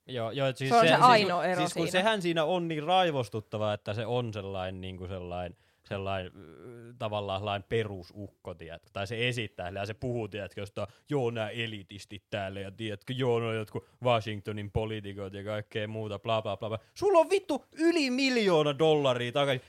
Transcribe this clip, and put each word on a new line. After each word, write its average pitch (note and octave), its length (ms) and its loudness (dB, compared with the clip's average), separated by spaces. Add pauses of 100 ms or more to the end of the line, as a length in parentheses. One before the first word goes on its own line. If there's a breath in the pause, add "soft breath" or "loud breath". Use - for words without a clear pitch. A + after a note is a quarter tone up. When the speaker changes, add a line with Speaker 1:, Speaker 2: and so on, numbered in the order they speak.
Speaker 1:
Joo, A#2 240 -4
joo, C3+ 180 0
et C3 80 -2
siis C3+ 140 -2
Speaker 2:
Se A#3 60 6
on A#3 60 8
se G3 60 8
Speaker 1:
sehän - 120 6
siis B3+ 100 10
Speaker 2:
ainoa F#3 340 6
ero F3+ 160 2
Speaker 1:
siis F3 140 0
kun E3 120 0
Speaker 2:
siinä. - 40 -2 (120)
Speaker 1:
sehän G#3+ 200 2
siinä E3 220 2
on E3+ 240 0
niin D#3 140 -2
raivostuttavaa, C3+ 920 0
että G#2 200 -6
se A2 120 -4
on A#2+ 260 -2
sellainen, F#2+ 480 -6
niinku F#2 260 -10
sellainen, F2+ 520 -8 (300)
sellainen, G2 380 -4 (100)
äh, G2+ 600 -18
tavallaan G#2 420 -4
sellainen G2+ 280 -4
perusukko, G2+ 840 -6
tiedätkö? E2 380 -16
Tai G2 140 -6
se A#2 220 -2
esittää, A2 420 -4
ja G2 160 -6
se G#2+ 80 -6
puhuu, A#2+ 340 -4
tiedätkö, G2+ 320 -8
josta, G2+ 260 -6 (240 soft breath)
joo, C3+ 200 0
nää A2 200 -2
elitistit G#2+ 800 -8
täällä, G2 300 -6
ja F#2+ 100 -10
tiedätkö, G#2 460 -8
joo, B2 240 2
no A#2 120 -2
jotkut A2 340 -6 (180 soft breath)
Washingtonin G#2+ 640 -2
poliitikot G2+ 640 -6
ja G2 100 -10
kaikkea G#2+ 440 -6
muuta, A2 300 -6
bla, A2 240 0
bla, G2+ 140 -4
bla, A2 120 -6
bla. - 100 -4 (160 soft breath)
Sulla F4+ 240 4
on D#4+ 120 6
vittu F#4+ 340 0 (140)
yli D#4+ 320 4
miljoona G#3 680 4
dollaria C3+ 540 4
takaisin. C#3 360 2